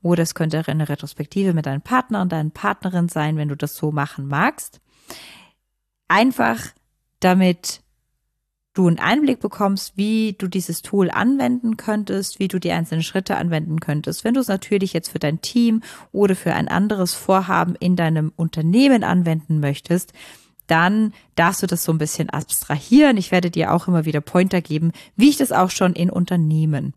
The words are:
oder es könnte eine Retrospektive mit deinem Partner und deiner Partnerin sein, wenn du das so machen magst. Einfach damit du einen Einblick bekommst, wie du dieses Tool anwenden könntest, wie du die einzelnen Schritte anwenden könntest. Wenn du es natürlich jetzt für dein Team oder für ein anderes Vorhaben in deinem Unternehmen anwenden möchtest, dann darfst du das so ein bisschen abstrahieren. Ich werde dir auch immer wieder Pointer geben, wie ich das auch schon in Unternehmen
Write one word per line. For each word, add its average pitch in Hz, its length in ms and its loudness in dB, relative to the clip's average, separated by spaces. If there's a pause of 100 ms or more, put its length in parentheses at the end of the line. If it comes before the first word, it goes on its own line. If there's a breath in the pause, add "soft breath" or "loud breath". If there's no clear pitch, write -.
oder 170 220 2
es - 120 -4
könnte 160 300 -2
eine 156 220 -2
Retrospektive 156 640 -4
mit 156 120 0
deinem 139 160 -4
Partner 247 400 -2
und 185 100 0
deiner 156 180 -2
Partnerin 185 600 -2
sein, 156 260 -2
wenn 151 140 -2
du 143 80 -6
das - 180 -6
so 151 160 -4
machen 143 380 -6
magst. 175 500 -4 (1300 loud breath)
Einfach 226 520 2 (600)
damit 185 640 2 (920)
du 185 140 4
einen 165 120 2
Einblick 262 420 0
bekommst, 196 560 -4
wie 214 400 0
du 190 100 -4
dieses 175 340 -6
Tool 190 300 0
anwenden 247 640 0
könntest, 202 640 -6
wie 190 80 0
du 185 100 -4
die 175 140 -2
einzelnen 165 320 -2
Schritte - 320 -4
anwenden 160 460 -2
könntest. 151 420 -6
Wenn 226 100 0
du 269 60 2
es 247 80 -2
natürlich 196 460 -2
jetzt 165 160 -4
für - 100 -8
dein 156 220 -2
Team 233 420 2 (300 loud breath)
oder 196 240 2
für - 160 -2
ein - 160 -2
anderes 190 440 0
Vorhaben 180 640 0
in 180 220 0
deinem 160 400 0
Unternehmen 196 680 2
anwenden 160 560 0
möchtest, 147 540 -2 (520 loud breath)
dann 196 480 2 (220 soft breath)
darfst 170 260 2
du 196 60 -2
das 175 160 -2
so - 80 -2
ein 160 60 2
bisschen 151 320 -4
abstrahieren. 233 880 2
Ich 185 140 -4
werde 180 200 0
dir 160 220 0
auch 170 160 -2
immer 165 160 2
wieder 147 160 -2
Pointer 185 400 0
geben, 160 320 -2 (240 loud breath)
wie 240 100 6
ich 294 80 6
das 269 160 -2
auch 185 180 2
schon 180 220 2
in 175 180 0
Unternehmen 156 880 0